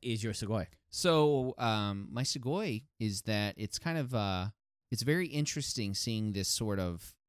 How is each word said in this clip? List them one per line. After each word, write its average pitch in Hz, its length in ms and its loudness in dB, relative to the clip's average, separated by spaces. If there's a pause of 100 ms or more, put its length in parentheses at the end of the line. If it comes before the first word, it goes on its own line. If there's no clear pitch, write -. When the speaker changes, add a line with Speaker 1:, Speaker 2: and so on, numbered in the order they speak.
Speaker 1:
is 113 200 -2
your 110 100 -2
Sugoi? 107 340 -2 (240)
Speaker 2:
So, 151 680 4
um, 104 520 0
my 120 120 -4
Sugoi 139 640 -2 (140)
is 104 240 -2
that 104 340 0
it's - 220 -6
kind 165 200 -2
of, 127 160 -4
uh, 95 320 0 (440)
it's 117 120 -2
very 165 260 2
interesting 131 680 -2
seeing 107 380 -2
this 95 160 -2
sort 104 300 0
of 87 360 -4 (140)